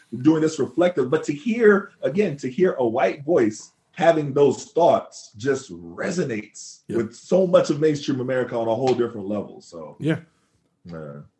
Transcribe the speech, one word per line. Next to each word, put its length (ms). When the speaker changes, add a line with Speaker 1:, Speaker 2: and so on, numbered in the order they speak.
Speaker 1:
doing 220
this 160
reflective, 520
but 140
to 80
hear, 600
again, 360
to 120
hear 240
a 120
white 380
voice 480
having 320
those 320
thoughts 600
just 360
resonates 1160
Speaker 2:
Yeah. 100
Speaker 1:
with 160
so 320
much 240
of 100
mainstream 400
America 360
on 120
a 60
whole 200
different 340
level. 320
So, 400
Speaker 2:
Yeah. 200
Speaker 1:
yeah. 360